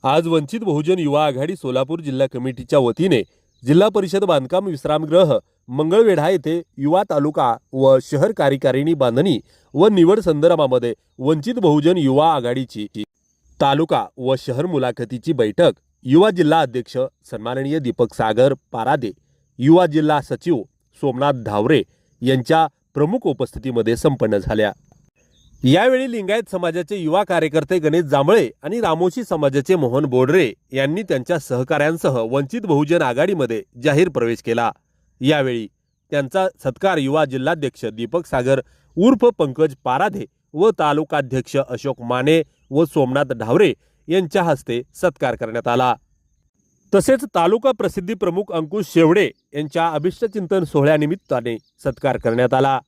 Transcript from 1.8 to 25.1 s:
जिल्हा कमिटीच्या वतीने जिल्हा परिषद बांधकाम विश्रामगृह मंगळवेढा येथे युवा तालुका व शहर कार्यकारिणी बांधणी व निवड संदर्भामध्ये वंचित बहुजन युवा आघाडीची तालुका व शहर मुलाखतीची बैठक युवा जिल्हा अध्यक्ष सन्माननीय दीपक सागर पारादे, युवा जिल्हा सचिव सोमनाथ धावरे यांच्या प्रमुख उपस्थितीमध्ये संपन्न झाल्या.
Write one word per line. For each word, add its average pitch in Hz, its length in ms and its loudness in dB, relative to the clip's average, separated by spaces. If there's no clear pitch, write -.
जिल्हा 135 320 -2
कमिटीच्या 131 460 -2
वतीने 131 440 2
जिल्हा 175 220 6
परिषद 196 360 0
बांधकाम 175 420 0
विश्रामगृह 156 720 2
मंगळवेढा 160 640 2
येथे 165 320 -2
युवा 151 320 0
तालुका 147 460 0
व 135 300 4
शहर 156 300 -2
कार्यकारिणी 139 640 0
बांधणी 135 440 0
व 165 120 4
निवड 196 340 6
संदर्भामध्ये 147 760 2
वंचित 151 360 -2
बहुजन 160 420 2
युवा 151 380 2
आघाडीची 120 520 -6
तालुका 143 460 0
व 131 220 -2
शहर 139 280 -6
मुलाखतीची 127 680 -4
बैठक 127 400 2
युवा 165 280 6
जिल्हा 160 300 2
अध्यक्ष 127 360 -4
सन्माननीय 131 480 -6
दीपक 120 360 -2
सागर 120 400 2
पारादे, 120 380 -2
युवा 165 280 6
जिल्हा 151 340 0
सचिव 139 420 -4
सोमनाथ 139 300 -2
धावरे 110 500 0
यांच्या 135 440 0
प्रमुख 156 300 0
उपस्थितीमध्ये 120 720 -2
संपन्न 113 420 0
झाल्या. 107 340 -2